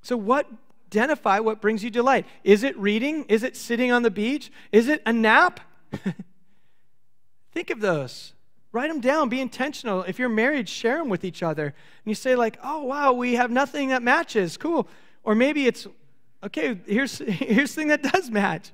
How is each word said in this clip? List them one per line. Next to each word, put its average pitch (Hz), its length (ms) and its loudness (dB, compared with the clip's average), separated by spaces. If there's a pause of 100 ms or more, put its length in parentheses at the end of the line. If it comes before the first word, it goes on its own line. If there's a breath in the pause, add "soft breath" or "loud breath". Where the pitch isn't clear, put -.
So - 160 -4
what, 233 300 0 (400)
identify 220 540 2
what 220 200 -2
brings 208 240 0
you 240 60 -4
delight. 240 360 2 (160 loud breath)
Is 202 200 8
it 269 160 -2
reading? 226 460 0
Is 214 180 2
it 262 120 -4
sitting 247 380 0
on 240 100 4
the 226 80 2
beach? 220 400 -4 (220 loud breath)
Is 226 160 6
it 302 160 0
a 226 80 0
nap? 233 480 4 (320)
<laughs> - 1600 -14
Think 339 160 -8
of 277 120 -6
those. 160 520 -4 (380)
Write 262 200 -2
'em 320 100 -6
down. 269 300 2
Be 254 100 -2
intentional. 247 640 -4
If 180 160 -8
you're 254 100 -2
married, 233 400 0
share 247 300 -2
'em 320 100 -4
with 185 160 -4
each 180 180 -8
other. 156 220 -2
And - 400 -12
you 214 100 -2
say, 254 220 0
like, 226 260 -2
"Oh, 294 200 -8
wow, 277 320 0
we 247 180 0
have 240 180 2
nothing 269 380 0
that 262 140 0
matches. 240 560 0
Cool." 302 280 -2 (380 soft breath)
Or 214 100 2
maybe 269 320 2
it's, - 200 -2 (580)
"Okay, 247 400 -4
here's, 240 340 -2
<laughs> - 80 -8
here's 233 480 0
the 320 60 -8
thing 302 80 -2
that 294 140 2
does 285 280 -2
match. 196 440 -2